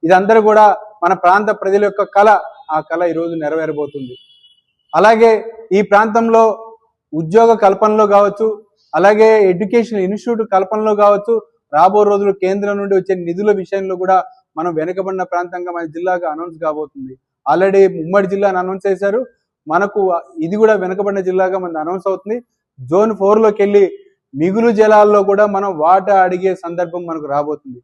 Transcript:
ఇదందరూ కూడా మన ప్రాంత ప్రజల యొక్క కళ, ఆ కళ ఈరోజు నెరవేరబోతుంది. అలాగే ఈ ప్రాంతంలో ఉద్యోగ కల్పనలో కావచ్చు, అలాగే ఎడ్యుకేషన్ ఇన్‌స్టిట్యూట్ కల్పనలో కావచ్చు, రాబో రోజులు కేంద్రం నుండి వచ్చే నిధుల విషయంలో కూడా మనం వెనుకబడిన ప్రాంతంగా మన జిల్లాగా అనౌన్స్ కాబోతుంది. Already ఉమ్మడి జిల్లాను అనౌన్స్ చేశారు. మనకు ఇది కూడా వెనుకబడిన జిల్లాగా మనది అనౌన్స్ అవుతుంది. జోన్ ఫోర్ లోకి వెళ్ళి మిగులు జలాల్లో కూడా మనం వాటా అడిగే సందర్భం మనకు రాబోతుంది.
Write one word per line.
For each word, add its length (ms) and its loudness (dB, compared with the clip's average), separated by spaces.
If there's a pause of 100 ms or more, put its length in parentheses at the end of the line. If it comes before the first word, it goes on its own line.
ఇదందరూ 380 4
కూడా 360 4 (260)
మన 100 2
ప్రాంత 360 2
ప్రజల 340 0
యొక్క 200 -2
కళ, 360 4 (320)
ఆ 80 -2
కళ 240 -6
ఈరోజు 320 -4
నెరవేరబోతుంది. 840 -8 (760)
అలాగే 500 4 (260)
ఈ 100 2
ప్రాంతంలో 960 2 (380)
ఉద్యోగ 400 2
కల్పనలో 540 2
కావచ్చు, 580 0 (300)
అలాగే 540 4
ఎడ్యుకేషన్ 500 -2
ఇన్‌స్టిట్యూట్ 520 -4
కల్పనలో 440 -2
కావచ్చు, 460 2 (320)
రాబో 300 4
రోజులు 280 0
కేంద్రం 460 -4
నుండి 180 -4
వచ్చే 200 -2
నిధుల 360 -4
విషయంలో 440 -4
కూడా 280 0 (340)
మనం 160 -4
వెనుకబడిన 500 -6
ప్రాంతంగా 480 -8
మన 140 -10
జిల్లాగా 460 -6
అనౌన్స్ 300 -12
కాబోతుంది. 560 -10 (340)
Already 540 2
ఉమ్మడి 220 0
జిల్లాను 300 -2
అనౌన్స్ 300 -6
చేశారు. 380 -2 (420)
మనకు 540 -2 (180)
ఇది 160 -6
కూడా 180 4
వెనుకబడిన 460 -4
జిల్లాగా 400 -2
మనది 200 -8
అనౌన్స్ 280 -6
అవుతుంది. 360 -6 (460)
జోన్ 260 0
ఫోర్ 240 2
లోకి 220 2
వెళ్ళి 360 2 (380)
మిగులు 360 0
జలాల్లో 520 4
కూడా 220 2
మనం 320 -4
వాటా 460 2
అడిగే 320 -2
సందర్భం 500 -8
మనకు 200 -10
రాబోతుంది. 580 -6